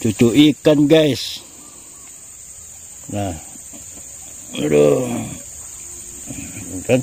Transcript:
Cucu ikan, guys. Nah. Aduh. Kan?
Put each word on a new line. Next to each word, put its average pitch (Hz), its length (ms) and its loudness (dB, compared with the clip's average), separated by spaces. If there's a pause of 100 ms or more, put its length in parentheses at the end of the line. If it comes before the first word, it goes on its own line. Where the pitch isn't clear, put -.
Cucu 113 320 2 (160)
ikan, 151 320 4
guys. 151 560 2 (1700)
Nah. 101 240 -6 (1300)
Aduh. 135 480 2 (1800)
Kan? - 200 2